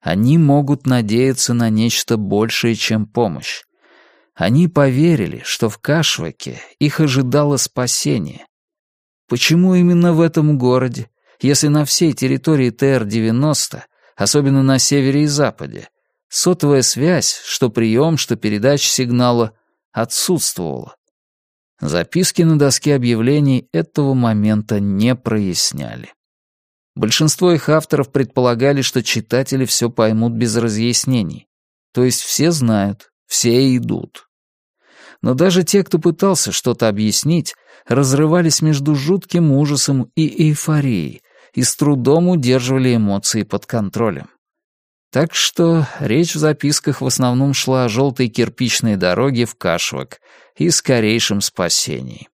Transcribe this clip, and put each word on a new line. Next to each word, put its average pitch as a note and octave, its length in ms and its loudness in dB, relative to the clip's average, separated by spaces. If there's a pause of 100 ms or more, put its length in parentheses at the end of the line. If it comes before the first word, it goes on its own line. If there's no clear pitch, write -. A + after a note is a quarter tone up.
Они A2+ 380 2
могут C#3+ 480 2
надеяться B2+ 640 0
на A#2+ 160 0
нечто A2 480 0
большее, G#2+ 580 0
чем G#2+ 320 -2
помощь. - 580 -6 (680)
Они B2 320 2
поверили, C#3 800 2
что - 240 -2
в G2 80 -6
Кашвеке E2 840 -4 (200)
их D3 220 -2
ожидало C#3 580 2
спасение. - 880 -4 (840)
Почему F3 480 2
именно F3 360 4
в D#3+ 80 2
этом D3+ 380 2
городе, B2 500 0 (320)
если C#3+ 280 2
на D3 160 2
всей D3+ 300 0
территории C3 560 0
Т C#3 160 -2
Р C3 180 2
девяносто, A2+ 840 -2 (300)
особенно C3+ 480 2
на C3 160 2
севере C#3+ 420 2
и D3+ 40 2
западе, A#2 600 -4 (400)
сотовая D3 540 2
связь, - 640 0
что - 260 -2
прием, A#2 460 2
что - 180 -4
передача A2 540 0
сигнала, A#2+ 640 0 (400)
отсутствовала? F#2+ 1040 -4 (840)
Записки F2 640 -2
на D#3+ 160 4
доске C#3+ 380 2
объявлений B2+ 760 0
этого C#3 420 -2
момента G#2+ 680 0
не G2+ 340 0
проясняли. F2 1000 -4 (840)
Большинство D#3 560 0
их D#3+ 160 -2
авторов D#3 420 0
предполагали, C3 720 0
что - 180 -2
читатели B2+ 640 -2
все A#2 260 -2
поймут A2+ 420 0
без A2+ 240 -2
разъяснений. A#2 880 -2 (480)
То B2 80 2
есть B2+ 180 0
все - 300 0
знают, A2 600 -2 (160)
все B2+ 480 2
идут. A2+ 500 -6 (960)
Но B2+ 120 0
даже F3 280 2
те, F#3+ 220 -2
кто - 140 -2
пытался F3 520 0
что-то A#2+ 380 -2
объяснить, G#2+ 680 0 (320)
разрывались D3 760 2
между D3+ 320 0
жутким E3 580 0
ужасом C#3 640 0
и D#3+ 120 0 (220)
эйфорией C#3 760 -2 (300)
и B2 100 -2
с - 140 -2
трудом D3 520 2
удерживали B2+ 680 2
эмоции G2+ 460 0
под - 240 -6
контролем. G2+ 640 -4 (800)
Так D#3 240 -2
что E3 520 0 (120)
речь D3 360 0
в D#3 40 -6
записках D3 640 -2
в C3 60 -4
основном C3 460 0
шла C3 320 0
о A#2+ 40 0
желтой B2 400 0
кирпичной A2+ 680 -2
дороге A2+ 480 0
в - 120 -10
Кашвек - 640 -4 (360)
и E3+ 140 0
скорейшем A2 720 0
спасении. C2+ 960 -6